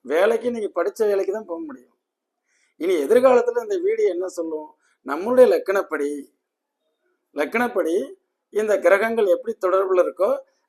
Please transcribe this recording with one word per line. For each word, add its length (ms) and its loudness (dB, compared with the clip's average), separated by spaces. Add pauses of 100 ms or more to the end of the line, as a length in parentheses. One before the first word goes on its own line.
(120)
வேலைக்கு 420 0
நீங்க 220 -6
படிச்ச 240 -4 (100)
வேலைக்கு 240 -2
தான் 160 -10
போக 160 -10
முடியும். 260 -18 (880)
இனி 140 0 (100)
எதிர்காலத்துல 600 4
இந்த 180 -4
வீடியோ 300 0
என்ன 120 -6 (100)
சொல்லும்? 300 -8 (440)
நம்மளுடைய 420 4
லக்கணப்படி, 560 -2 (1300)
லக்கணப்படி 540 -2 (640)
இந்த 120 0 (120)
கிரகங்கள் 500 2
எப்படி 180 -6 (120)
தொடர்புல 420 2
இருக்கோ 240 -2 (380)